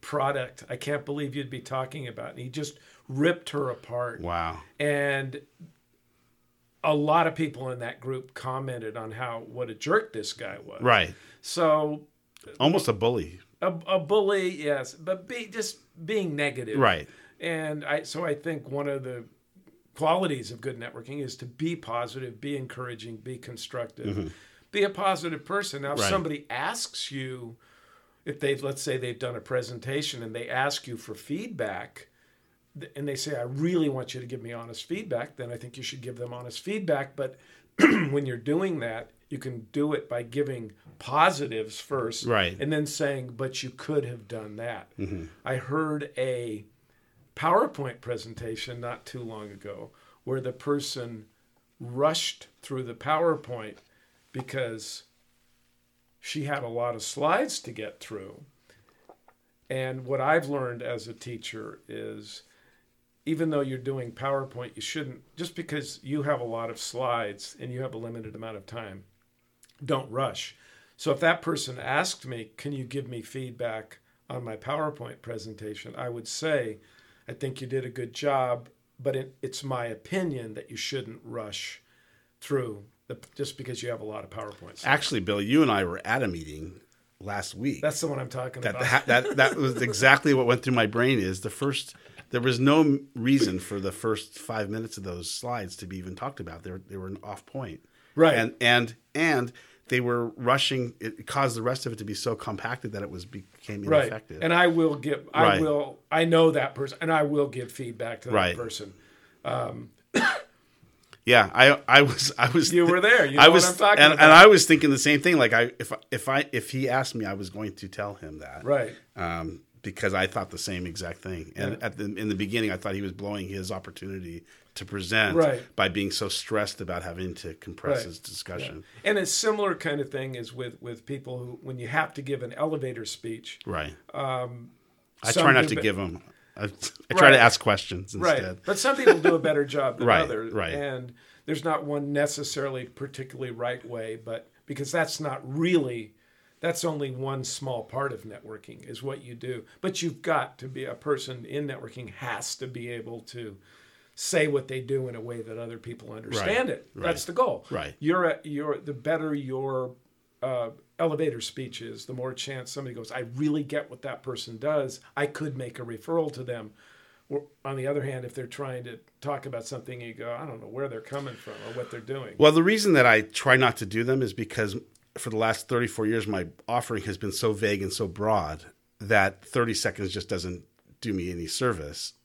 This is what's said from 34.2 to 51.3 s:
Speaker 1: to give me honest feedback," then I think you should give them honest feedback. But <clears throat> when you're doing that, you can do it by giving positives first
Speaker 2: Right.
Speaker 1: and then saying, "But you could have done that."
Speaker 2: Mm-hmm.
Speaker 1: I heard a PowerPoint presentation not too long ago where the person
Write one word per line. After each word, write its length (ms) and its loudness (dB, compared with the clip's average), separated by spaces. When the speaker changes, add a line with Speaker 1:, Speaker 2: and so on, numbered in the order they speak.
Speaker 1:
to 60 -14
give 160 -10
me 100 -12
honest 320 -14
feedback," 520 -6
then 140 -10
I 60 -10
think 220 -14
you 40 -12
should 200 -10
give 160 -10
them 160 -10
honest 260 -12
feedback. 560 -2
But 200 -6
<clears throat> 200 -20
when 480 4
you're 100 -6
doing 440 -2
that, 300 -8
you 80 -10
can 340 -10
do 220 0
it 140 -4
by 140 -4
giving 500 -4
positives 840 0
first 460 -4
Speaker 2:
Right. 340 4
Speaker 1:
and 100 -2
then 140 0
saying, 540 -4
"But 240 -6
you 80 -10
could 340 -2
have 240 -12
done 280 -12
that." 420 -10
Speaker 2:
Mm-hmm. 260 -6
Speaker 1:
I 100 -2
heard 640 -4
a 480 -4
PowerPoint 680 0
presentation 800 -8
not 240 -10
too 160 -12
long 280 -12
ago 420 -14
where 180 -4
the 100 -6
person 720 -4